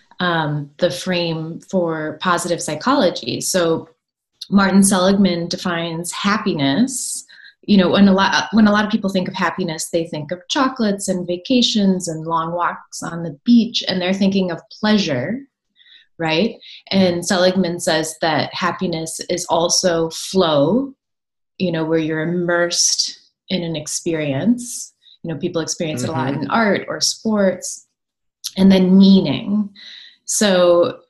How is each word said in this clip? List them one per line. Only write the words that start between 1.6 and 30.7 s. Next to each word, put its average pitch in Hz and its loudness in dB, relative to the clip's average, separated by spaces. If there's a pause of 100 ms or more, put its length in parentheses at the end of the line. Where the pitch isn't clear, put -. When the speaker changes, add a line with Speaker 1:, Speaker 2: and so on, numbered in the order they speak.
Speaker 1:
for 160 -2
positive 170 0
psychology. 180 -2
So 165 -2 (640)
Martin 196 4
Seligman 185 2
defines 170 -6
happiness. 196 -2 (440)
You 208 4
know, 175 4
when 202 6
a 190 6
lot, 185 2
when 220 6
a 208 6
lot 208 2
of 202 -4
people 208 -2
think 185 -2
of - -8
happiness, 170 -4
they 165 -2
think 151 -10
of 180 -10
chocolates 233 -2
and 180 -4
vacations 190 0
and 160 -8
long 165 -4
walks 175 -6
on 170 -8
the 170 -10
beach, 233 4
and 185 -2
they're 180 0
thinking 196 0
of 165 -8 (200)
pleasure, 185 0 (800)
right? 165 0 (340)
And 180 2
Seligman 180 2
says 156 -2
that 156 0
happiness 170 -4 (100)
is 175 -4
also 170 0
flow, 180 0 (640)
you 180 -2
know, 160 -2
where 160 0
you're 156 -2
immersed 175 -2 (300)
in 180 -4
an 165 -6
experience. 160 -4 (300)
You 165 -8
know, 147 -8
people 170 -4
experience 156 -6
it - -4
a - -6
lot 143 -4
Speaker 2:
Mm-hmm. 143 -6
Speaker 1:
in - -4
art 208 2
or 156 -8
sports. - -2 (720)
And 190 6
then 190 6
meaning. 196 4 (560)
So 175 2